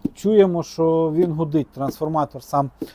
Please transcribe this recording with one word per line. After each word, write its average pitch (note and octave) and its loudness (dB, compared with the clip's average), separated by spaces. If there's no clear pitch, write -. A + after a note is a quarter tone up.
чуємо, G3 2
що E3 0
він E3+ 2
гудить, D3+ -2
трансформатор C#3 -4
сам C#3 -4